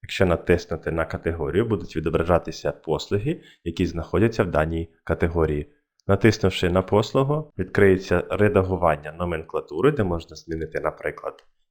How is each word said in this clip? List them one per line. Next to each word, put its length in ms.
Якщо 240
натиснути 640
на 140
категорію, 600
будуть 300
відображатися 760
послуги, 680
які 220
знаходяться 580
в 40
даній 420
категорії. 680
Натиснувши 640
на 120
послугу, 760
відкриється 720
редагування 840
номенклатури, 800
де 120
можна 320
змінити, 440
наприклад, 640